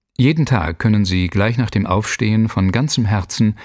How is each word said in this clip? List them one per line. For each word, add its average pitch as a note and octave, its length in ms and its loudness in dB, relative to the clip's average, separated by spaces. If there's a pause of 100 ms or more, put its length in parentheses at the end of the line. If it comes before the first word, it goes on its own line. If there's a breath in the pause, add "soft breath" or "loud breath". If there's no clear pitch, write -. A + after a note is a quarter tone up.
(180)
Jeden D3+ 280 2
Tag E2 340 -2
können G#2+ 240 2
Sie F#2 240 0
gleich G#2+ 300 0
nach B2 120 -2
dem G2 160 -2
Aufstehen G#2+ 640 0
von F#2+ 240 0
ganzem C3 320 -2
Herzen G#2 600 0